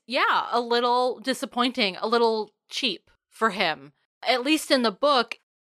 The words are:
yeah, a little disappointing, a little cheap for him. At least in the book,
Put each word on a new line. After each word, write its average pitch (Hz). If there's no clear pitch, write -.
yeah, 269
a 240
little 240
disappointing, 240
a 208
little 226
cheap -
for 226
him. 156
At 240
least 311
in 262
the 220
book, 269